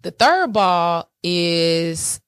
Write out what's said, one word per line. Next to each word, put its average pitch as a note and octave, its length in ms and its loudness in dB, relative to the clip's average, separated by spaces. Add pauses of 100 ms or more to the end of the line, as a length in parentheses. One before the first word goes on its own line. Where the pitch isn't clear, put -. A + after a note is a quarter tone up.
The F3 100 -10
third D#4 420 2
ball F3 560 0 (120)
is E3+ 1080 -2